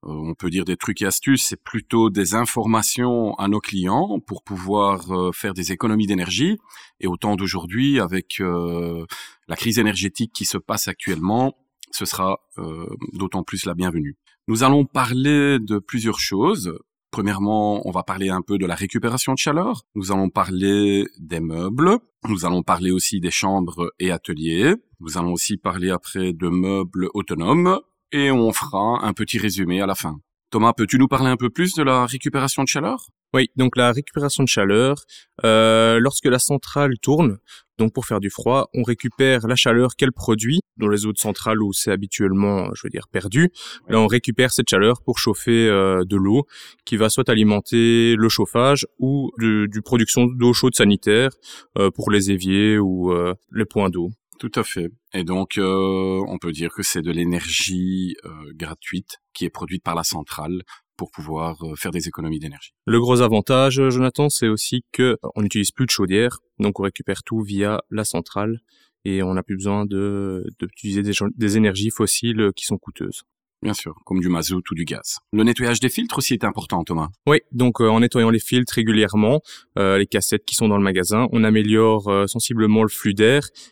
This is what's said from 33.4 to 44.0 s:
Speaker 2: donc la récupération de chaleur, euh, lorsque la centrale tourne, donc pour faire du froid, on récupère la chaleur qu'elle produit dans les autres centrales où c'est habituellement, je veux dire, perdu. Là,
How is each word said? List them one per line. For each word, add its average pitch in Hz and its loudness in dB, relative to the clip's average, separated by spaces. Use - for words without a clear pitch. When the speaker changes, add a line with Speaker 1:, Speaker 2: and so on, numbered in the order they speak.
Speaker 2:
donc 127 2
la 120 6
récupération 143 -2
de 127 2
chaleur, 113 2
euh, 113 6
lorsque 123 2
la 127 4
centrale 139 -2
tourne, 135 2
donc 110 2
pour 123 -4
faire 107 -2
du 98 -4
froid, 131 0
on 123 0
récupère 123 0
la 123 0
chaleur 120 4
qu'elle 131 2
produit 117 0
dans 107 0
les 104 0
autres 107 -2
centrales 110 -2
où 101 -2
c'est 98 -2
habituellement, 98 0
je - -18
veux - -8
dire, - -10
perdu. 123 2
Là, 110 4